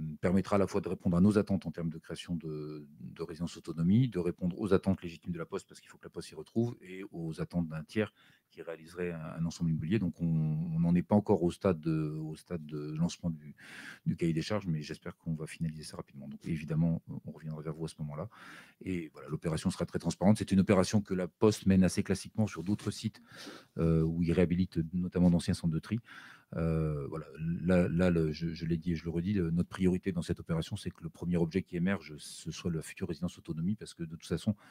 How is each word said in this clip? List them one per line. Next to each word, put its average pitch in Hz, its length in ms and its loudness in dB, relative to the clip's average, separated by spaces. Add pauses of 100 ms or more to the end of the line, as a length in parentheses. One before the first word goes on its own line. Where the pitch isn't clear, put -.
(200)
permettra 95 340 2
à 98 40 6
la 95 100 4
fois 101 120 -2
de 85 80 -6
répondre 90 280 0
à 87 40 6
nos 101 160 8
attentes 98 300 2
en 80 60 -6
termes 82 180 -4
de 80 80 -8
création 85 380 -8
de, 76 500 -8 (140)
de - 220 -10
résidence 82 340 -6
autonomie, 90 520 4
de 92 120 -2
répondre 87 380 -2
aux 95 140 2
attentes 92 300 2
légitimes 82 300 -8
de 85 60 -6
la 82 80 -8
Poste, - 220 -8
parce - 120 -20
qu'il - 100 -20
faut - 80 -20
que - 60 -20
la 85 60 -16
Poste - 180 -12
s'y - 80 -18
retrouve, 117 440 -4
et 92 300 -12
aux 82 300 -8
attentes 85 280 -4
d'un 78 140 -8
tiers 107 320 -4 (360)
qui 85 120 -18
réaliserait 85 500 -6
un, 80 80 -8 (180)
un 82 80 0
ensemble 82 240 0
immobilier. 80 280 2
Donc, 90 220 0
on, 85 60 2
on 80 520 2
n'en 85 160 6
est 87 80 6
pas 104 140 4
encore 98 260 4
au 87 80 4
stade 87 300 2
de, 78 300 0
au 78 260 -6
stade 170 280 -10
de 76 280 -8
lancement 85 380 -2
du, 76 260 -8 (500)
du - 80 0
cahier 85 180 0
des 80 100 0
charges, 101 240 -2
mais 78 160 0
j'espère 80 340 -10
qu'on 82 180 -6
va 78 120 -6
finaliser 78 360 -6
ça - 140 -14
rapidement. 69 320 -12
Donc, 69 160 -14
évidemment, 80 560 0 (240)
on - 60 -12
reviendra 78 320 -10
vers 78 100 -6
vous 80 140 -6
à - 20 -4
ce - 120 -12
moment-là. 76 280 -8 (560)
Et 85 300 -4
voilà, 69 160 -14
l'opération 80 400 -2
sera 170 160 -2
très - 120 -4
transparente. 92 380 4
C'est - 160 -2
une 95 80 6
opération 92 400 4
que 98 140 -4
la 90 140 -2
Poste - 360 4
mène 95 180 8
assez 92 200 4
classiquement 101 440 0
sur 82 160 -6
d'autres 101 280 -2
sites, - 320 -6 (560)
euh, 82 240 4
où 82 200 2
ils 85 100 2
réhabilitent 87 480 2 (120)
notamment 90 380 4
d'anciens 87 240 2
centres 82 180 0
de 80 60 0
tri. 107 200 -4 (560)
Euh, 80 540 0
voilà, 76 160 -8 (140)
là, 87 500 2
là, 90 220 4
le, 80 220 4
je, 82 200 -4
je 80 140 -6
l'ai 85 100 0
dit 82 160 -2
et 80 40 0
je 78 80 -6
le 85 60 -4
redis, 87 220 0
le, 87 180 2
notre 85 200 0
priorité 92 420 2
dans 85 80 -2
cette - 200 -2
opération, 80 360 -4
c'est 90 140 -6
que - 120 -16
le 82 60 -8
premier 87 300 -2
objet 85 240 2
qui - 140 -8
émerge, 87 420 -2
ce - 320 -12
soit 87 200 -6
la 80 120 -2
future - 260 -8
résidence 87 300 -6
autonomie, 85 380 -2
parce - 180 -14
que 85 80 -8
de 80 80 -8
toute 80 160 -14
façon, 98 280 0 (160)